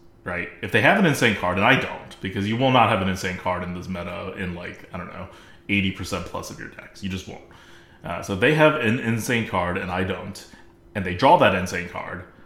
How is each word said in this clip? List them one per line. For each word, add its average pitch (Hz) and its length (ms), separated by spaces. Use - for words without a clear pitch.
right? 87 240
If 101 120
they 110 100
have 170 160
an 196 80
insane 123 300
card, 90 200
and 98 80
I 127 140
don't, - 420
because 98 280
you 110 80
will 131 160
not 120 160
have 104 120
an 95 80
insane 92 300
card 90 240
in 87 120
this 90 140
meta 90 480
in, 90 180
like, 90 380
I 92 60
don't 87 140
know, 92 160
eighty 98 240
percent 87 340
plus 87 240
of - 80
your - 100
decks. - 340
You 98 60
just - 200
won't. - 160
Uh, 87 180
so 101 120
if 95 60
they 139 140
have 151 200
an 120 240
insane 113 500
card 90 300
and 95 120
I 95 140
don't, 95 420
and 101 100
they 90 100
draw 139 240
that 107 160
insane 90 340
card, 87 360